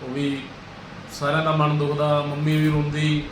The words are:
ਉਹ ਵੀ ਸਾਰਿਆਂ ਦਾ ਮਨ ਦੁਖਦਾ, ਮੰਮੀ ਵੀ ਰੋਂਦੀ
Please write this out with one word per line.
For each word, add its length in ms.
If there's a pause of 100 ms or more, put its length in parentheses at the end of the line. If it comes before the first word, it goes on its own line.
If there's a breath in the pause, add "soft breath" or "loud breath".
ਉਹ 100
ਵੀ 280 (720)
ਸਾਰਿਆਂ 300
ਦਾ 120
ਮਨ 220
ਦੁਖਦਾ, 440
ਮੰਮੀ 360
ਵੀ 120
ਰੋਂਦੀ 640